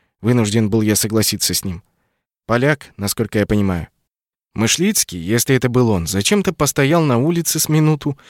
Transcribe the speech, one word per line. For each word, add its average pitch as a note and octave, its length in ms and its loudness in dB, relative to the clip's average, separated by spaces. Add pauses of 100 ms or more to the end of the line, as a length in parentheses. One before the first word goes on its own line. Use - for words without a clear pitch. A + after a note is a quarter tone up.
(200)
Вынужден A2 500 0
был A2 120 2
я G#2+ 140 2
согласиться G#2+ 560 -2
с - 120 -4
ним. F2+ 180 -8 (640)
Поляк, C3+ 520 0
насколько G2+ 400 -2
я G#2 80 2
понимаю. G2 420 0 (640)
Мышлицкий, C3 640 0
если A#2 380 0
это B2+ 120 0
был A#2+ 220 2
он, F2 160 0
зачем-то F3 460 0
постоял D3+ 500 0
на C3 160 2
улице D#3+ 400 0
с - 100 -2
минуту, D3+ 500 0 (120)